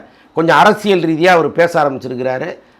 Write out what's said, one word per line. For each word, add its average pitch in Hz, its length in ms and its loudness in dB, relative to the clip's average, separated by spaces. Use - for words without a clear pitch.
கொஞ்சம் 165 220 2
அரசியல் 185 440 2
ரீதியா 160 260 -2
அவர் 160 260 2
பேச 165 300 0
ஆரம்பிச்சிருக்கிறாரு. 131 760 -6